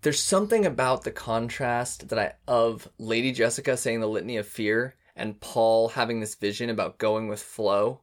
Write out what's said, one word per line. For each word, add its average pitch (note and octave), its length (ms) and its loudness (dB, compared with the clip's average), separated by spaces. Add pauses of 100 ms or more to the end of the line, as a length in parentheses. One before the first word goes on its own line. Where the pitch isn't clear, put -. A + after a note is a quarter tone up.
There's D3 200 0
something G#3 420 2
about B2+ 400 0
the A#2+ 60 -4
contrast A#2+ 960 -4
that A2+ 100 -2
I, G#2 140 0 (160)
of A#2 400 2 (100)
Lady A2+ 340 0
Jessica B2 440 0
saying A2+ 240 -2
the A2 80 0
Litany G#2+ 300 -4
of G#2 100 -6
Fear A2+ 480 0 (180)
and G#2+ 260 -8
Paul A2+ 500 4
having A#2 300 -2
this G#2+ 160 -6
vision G#2 340 -2
about G#2 280 -4
going A2 300 0
with G#2 140 -8
flow G#2+ 600 0